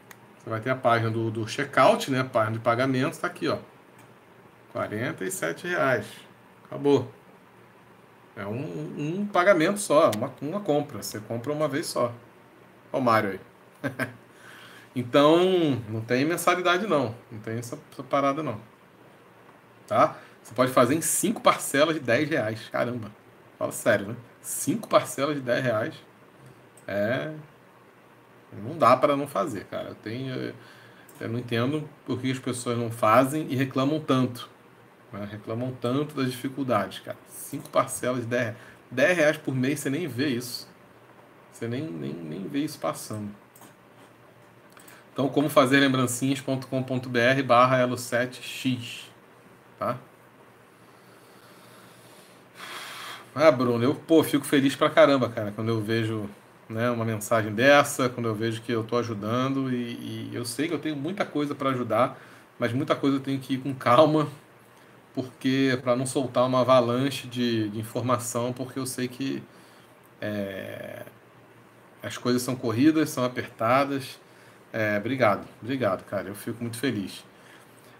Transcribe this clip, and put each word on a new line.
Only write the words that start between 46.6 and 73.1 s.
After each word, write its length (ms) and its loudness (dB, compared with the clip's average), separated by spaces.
com 160 -4
ponto 260 -6
B 100 -2
R 240 4
barra 360 6
L 180 2
sete 460 -4
X, 680 -6
tá? 180 -4
Ah, 160 8
Bruno, 320 4
eu, 120 4
pô, 280 6
fico 220 0
feliz 320 4
pra 140 4
caramba, 400 6
cara, 220 -6
quando 180 -2
eu 100 0
vejo, 480 -2
né, 220 0
uma 120 -2
mensagem 520 0
dessa, 560 6
quando 160 -4
eu 80 0
vejo 260 -2
que 100 -6
eu 140 0
tô 140 -2
ajudando, 720 -2
e, 580 -6
e 40 -8
eu 100 -6
sei 240 -4
que 60 -4
eu 40 -2
tenho 180 -6
muita 280 -4
coisa 300 -4
pra 160 -2
ajudar, 500 0
mas 160 -2
muita 200 0
coisa 220 2
eu 40 -2
tenho 200 -4
que 140 -6
ir 40 0
com 160 -6
calma, 540 6
porque, 680 0
pra 140 2
não 80 0
soltar 400 0
uma 160 4
avalanche 640 4
de, 440 0
de 100 -6
informação, 720 -2
porque 260 -10
eu 60 -4
sei 240 -4
que, 340 -6
é, 840 -8
as 160 -8
coisas 240 0
são 120 -2
corridas, 540 4
são 160 -4